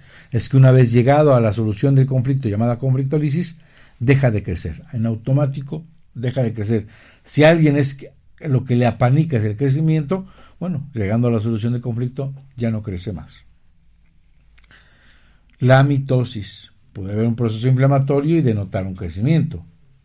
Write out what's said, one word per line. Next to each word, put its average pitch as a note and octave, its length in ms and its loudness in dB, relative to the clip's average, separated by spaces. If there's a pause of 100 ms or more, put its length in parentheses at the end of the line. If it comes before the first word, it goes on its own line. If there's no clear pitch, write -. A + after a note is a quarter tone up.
(320)
es A#2 180 -4
que C#3 80 2
una C3 140 8
vez B2+ 200 6
llegado C#3 420 4
a B2 60 4
la A2 140 2
solución A2+ 420 0
del C3+ 100 4
conflicto C3+ 440 -2
llamada A2+ 280 -2
conflictólisis, C#3 800 -2 (420)
deja C3 320 2
de G2+ 120 -2
crecer. E2+ 480 -8
En A2+ 140 -4
automático C3+ 800 -4 (280)
deja B2+ 300 -4
de A2 100 -4
crecer. G#2+ 340 -4 (360)
Si - 200 0
alguien D#3 340 4
es C#3 180 -2
que, - 160 -20 (300)
lo C3 220 -2
que B2 120 -2
le A#2+ 100 2
apanica C3 520 2
es G#2 60 0
el G#2+ 140 -2
crecimiento, D#3 720 0 (320)
bueno, E3+ 340 -8
llegando A2+ 340 0
a A#2+ 40 2
la A#2 80 0
solución A2+ 340 -2
del A#2+ 80 -6
conflicto B2 520 -6 (220)
ya A#2 160 -4
no G#2+ 120 -6
crece F#2+ 280 -8
más. D#2 240 -14 (2250)
La C3 240 6
mitosis. C3 880 -2 (220)
Puede G2 180 -10
haber G#2+ 140 -2
un A#2 100 0
proceso A2+ 320 -2
inflamatorio C#3 680 2
y D#3+ 40 0
denotar G2+ 440 -2
un F#2+ 100 -8
crecimiento. G2 720 -2 (400)